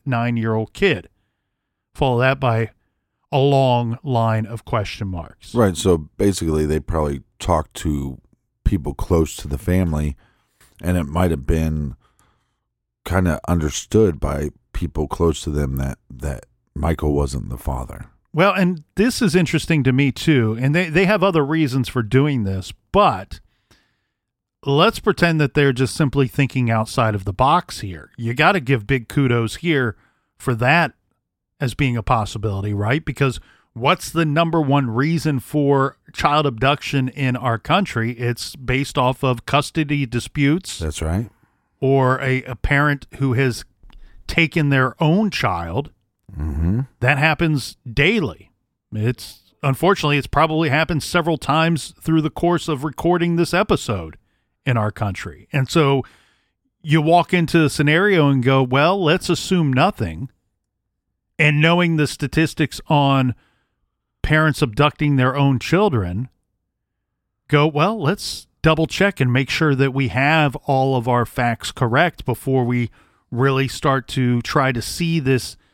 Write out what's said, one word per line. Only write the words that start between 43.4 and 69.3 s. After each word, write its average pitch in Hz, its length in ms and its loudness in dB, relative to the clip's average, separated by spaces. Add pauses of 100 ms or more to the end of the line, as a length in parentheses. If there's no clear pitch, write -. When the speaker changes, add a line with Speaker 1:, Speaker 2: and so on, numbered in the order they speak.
Speaker 1:
taken 160 400 0
their 131 340 0
own 180 300 2
child. 90 600 -4 (380)
Speaker 2:
Mm-hmm. 78 520 -2 (180)
Speaker 1:
That 139 200 2
happens 156 580 0 (140)
daily. 147 600 -2 (400)
It's, - 600 -6 (100)
unfortunately, 147 540 2
it's 135 100 -4
probably 156 400 2
happened 156 360 0
several 165 340 0
times 160 640 0
through 160 200 2
the 143 80 -2
course 170 380 0
of 143 160 -4
recording 170 540 0
this 170 160 0
episode 123 640 -2 (480)
in 127 100 2
our 107 160 0
country. - 600 -8
And 131 160 0
so 139 340 2 (800)
you 156 200 2
walk 165 320 4
into 165 300 2
a 143 60 4
scenario 156 580 4
and 135 160 2
go, 135 180 4
"Well, 143 400 2
let's 170 280 0
assume 170 420 0
nothing." 123 580 -2 (1080)
And 147 220 2
knowing 170 380 4
the 147 100 2
statistics - 800 -2
on 135 480 2 (840)
parents 156 400 2
abducting 143 560 2
their 127 180 2
own 139 240 2
children, 127 720 0 (1200)
go, 147 180 4
"Well, 170 340 0
let's - 460 -4 (140)
double 160 260 2
check - 320 0
and 123 140 2